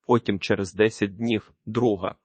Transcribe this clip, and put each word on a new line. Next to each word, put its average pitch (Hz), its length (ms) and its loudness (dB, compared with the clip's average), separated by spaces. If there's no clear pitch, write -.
потім 113 320 2
через 98 340 -2
десять 104 420 0
днів — 113 360 -4
друга, 107 600 -2